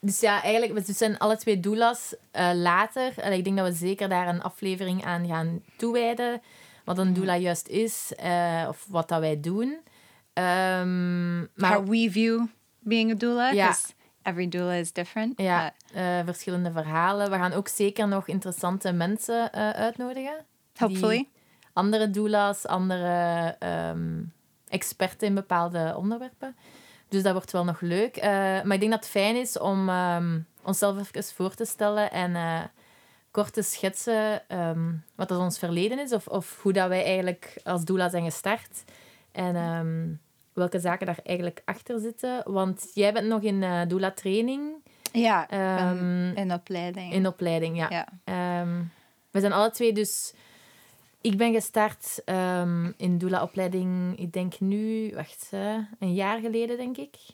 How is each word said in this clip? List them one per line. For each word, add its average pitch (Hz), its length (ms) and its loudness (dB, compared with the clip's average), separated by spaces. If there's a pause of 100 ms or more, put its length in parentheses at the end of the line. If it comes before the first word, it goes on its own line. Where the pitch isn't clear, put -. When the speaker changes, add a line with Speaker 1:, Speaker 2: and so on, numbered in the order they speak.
Speaker 1:
dus 196 180 0
ja, 208 240 4
eigenlijk, 226 300 2 (120)
we 196 80 -4
zijn 214 240 2
alle 214 200 2
twee 208 220 2
doulas, 226 560 2 (160)
eh, 180 220 2
later. 196 600 2 (100)
Allee, 196 140 2
ik 185 60 0
denk 196 140 0
dat 185 100 2
we 175 60 0
zeker 185 360 -2
daar 180 180 2
een 175 140 0
aflevering 185 640 -4
aan 175 220 -2
gaan 165 340 -2 (160)
toewijden. 233 640 0 (420)
Wat 180 140 -2
een 190 120 2
Speaker 2:
Mhm. 180 60 4
Speaker 1:
doula 185 220 2
juist 175 300 0
is, - 500 -2
eh, 170 500 0
of - 220 -8
wat 170 200 0
dat 165 100 2
wij 156 200 0
doen. 214 380 -2 (560)
Ehm, 180 1040 0
maar 190 340 2
Speaker 2:
How 196 160 2
we 226 220 4
view 226 340 2 (340)
being 226 320 2
a 220 40 0
doula, 240 360 2
Speaker 1:
Ja. 196 140 6
Speaker 2:
'cause - 220 2 (360)
every 180 260 -2
doula 180 240 0
is 170 200 -2
different, 220 480 -4
Speaker 1:
Ja, 175 320 2 (140)
Speaker 2:
but - 140 -16
Speaker 1:
eh, 180 240 0
verschillende 180 460 -2
verhalen. 165 600 0
We 190 60 0
gaan 180 160 2
ook 202 140 -2
zeker 208 400 0
nog 196 200 0
interessante 185 640 -2
mensen, 220 600 0
eh, 214 180 0
uitnodigen. 254 760 -6 (320)
Speaker 2:
Hopefully. 214 400 2
Speaker 1:
Die 269 120 -2 (440)
andere 208 360 4
doula's, 202 560 2
andere, 175 960 0
ehm, 165 600 -4 (460)
experten - 600 -4
in 196 80 2
bepaalde 170 640 0
onderwerpen. 240 580 -6 (540)
Dus 196 140 0
dat 190 100 4
wordt 185 180 -4
wel 175 120 0
nog 175 180 -2
leuk. 185 360 0
Eh, 208 140 2
maar 190 420 2
ik 196 60 2
denk 214 120 2
dat 226 80 2
het - 100 -12
fijn 208 260 2
is 247 240 -2
om, 190 300 2
ehm, 175 500 2 (240)
onszelf 196 360 2
even 202 240 -8 (120)
voor 185 200 -2
te 233 100 -4
stellen 208 460 0
en, 180 240 -2
eh, 165 260 -2 (720)
kort 208 220 0
te 220 80 -2
schetsen, 214 880 -2
ehm, 165 420 -2 (240)
wat 190 140 -4
dat 180 100 0
ons 180 200 -2
verleden 190 400 0
is 277 140 -4
of, 208 140 -2
of - 340 -6
hoe 196 120 2
dat 185 140 4
wij 185 180 0
eigenlijk 180 580 -2
als 170 220 -2
doula 185 240 2
zijn 175 140 0
gestart. - 600 -4 (480)
En, 180 240 -2
ehm, 165 520 -2 (460)
welke 180 260 0
zaken 175 260 -2
daar 175 180 -4
eigenlijk 175 420 -4
achter - 340 -6
zitten. 240 520 -6
Want 190 420 -2
jij 202 200 4
bent 214 140 0
nog 220 140 0
in, 196 220 0
eh, 180 240 2
doula-training. 208 840 0 (380)
Speaker 2:
Ja, 220 320 4
ik - 60 -8
ben 190 280 0
Speaker 1:
Ehm, 180 600 0
Speaker 2:
in 190 160 0
opleiding. 180 600 -6
Speaker 1:
in 190 140 4
opleiding, 165 500 0
ja. 160 120 0
Speaker 2:
Ja. 170 180 -4 (160)
Speaker 1:
Ehm, 175 580 -2 (500)
we 196 80 2
zijn 196 140 4
alle 208 180 4
twee 226 220 2
dus, 208 400 -2 (880)
ik 202 160 2
ben 233 160 4
gestart, - 720 0
ehm, 175 720 0
in 180 200 2
doula-opleiding, 180 1040 -2
ik 175 140 -6
denk 185 260 -4
nu, 214 560 -2
wacht, - 360 -12
eh, 196 240 -4 (240)
een 185 140 0
jaar 196 260 0
geleden, 233 380 -2
denk 247 200 -6
ik. 285 180 -12 (180)